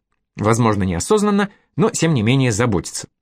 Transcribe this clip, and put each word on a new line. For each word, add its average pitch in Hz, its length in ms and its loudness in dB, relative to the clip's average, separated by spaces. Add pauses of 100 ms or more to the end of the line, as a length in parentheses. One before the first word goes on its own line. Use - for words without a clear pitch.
(360)
возможно, 110 480 0
неосознанно, 202 680 0 (260)
но 202 140 2
тем 165 240 0
не 120 80 0
менее 127 300 2
заботится. 98 560 -2 (140)